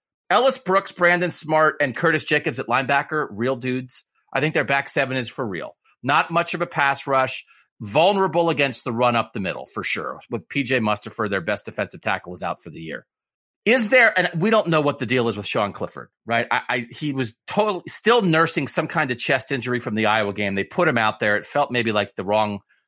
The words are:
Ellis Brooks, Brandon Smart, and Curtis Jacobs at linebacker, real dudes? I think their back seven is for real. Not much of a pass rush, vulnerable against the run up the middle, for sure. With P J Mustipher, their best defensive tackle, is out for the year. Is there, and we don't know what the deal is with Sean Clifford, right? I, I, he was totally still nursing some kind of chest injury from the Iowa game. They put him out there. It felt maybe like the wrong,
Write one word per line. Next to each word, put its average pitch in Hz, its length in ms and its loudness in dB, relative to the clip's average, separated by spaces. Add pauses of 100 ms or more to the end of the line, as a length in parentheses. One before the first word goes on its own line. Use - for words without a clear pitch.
(320)
Ellis 247 260 4
Brooks, 190 360 0
Brandon 175 360 2
Smart, 156 520 2
and 131 140 0
Curtis 160 280 0
Jacobs 147 360 -2
at - 80 -6
linebacker, 139 640 0
real 120 260 -2
dudes? 127 480 -8 (280)
I 135 60 0
think 156 140 0
their 151 100 0
back 139 240 0
seven 131 300 -2
is 120 120 -4
for 131 160 -6
real. 80 300 -8 (260)
Not 151 300 0
much 170 220 0
of 165 80 -4
a 175 40 -4
pass 139 400 0
rush, 131 400 0 (360)
vulnerable 170 680 2
against 139 360 0
the 123 80 -4
run 120 240 2
up 113 160 -2
the 107 80 -4
middle, 71 320 -6
for 101 100 -6
sure. 69 460 -6
With 117 180 -8
P 139 160 -4
J 123 160 0
Mustipher, 107 500 -2
their 98 120 -2
best 101 240 -4
defensive 98 360 -8
tackle, 92 320 -4
is 90 100 -12
out 87 200 -6
for 85 60 -16
the 78 120 -14
year. 76 240 -12 (600)
Is 226 240 4
there, 247 280 6
and 175 240 0
we 208 80 4
don't 214 200 2
know 160 120 4
what 143 180 0
the 127 60 -4
deal 120 220 2
is 104 100 -2
with 101 80 -6
Sean 104 280 -2
Clifford, - 360 -10 (160)
right? 117 240 0
I, 123 180 0
I, 123 100 0 (120)
he 147 240 -6
was 127 220 -4 (100)
totally 202 440 -2
still 233 320 4
nursing 160 480 2
some 156 180 -2
kind 151 240 0
of 117 80 -4
chest 135 320 0
injury 123 300 -2
from 107 140 -6
the 110 120 2
Iowa 104 260 2
game. 101 220 -2
They 98 80 0
put 175 240 0
him 127 100 2
out 110 220 2
there. 104 160 2
It 87 100 -4
felt - 260 0
maybe 117 200 0
like 101 240 0
the 98 80 -6
wrong, 104 360 0 (280)